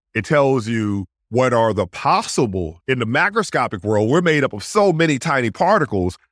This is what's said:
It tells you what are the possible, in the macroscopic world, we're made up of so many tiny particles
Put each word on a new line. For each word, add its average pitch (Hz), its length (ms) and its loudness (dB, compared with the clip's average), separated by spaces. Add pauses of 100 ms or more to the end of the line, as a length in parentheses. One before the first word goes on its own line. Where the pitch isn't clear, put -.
(140)
It 110 100 -4
tells 135 440 2
you 104 380 -2 (240)
what 123 220 2
are 113 200 4
the 95 140 -2
possible, 107 1000 -2
in 127 100 0
the 117 80 -4
macroscopic 147 800 -2
world, 107 260 2
we're 165 100 4
made 156 220 2
up 131 100 0
of 104 120 -10
so 202 280 2
many 156 240 0
tiny 127 340 -2
particles 131 680 0 (140)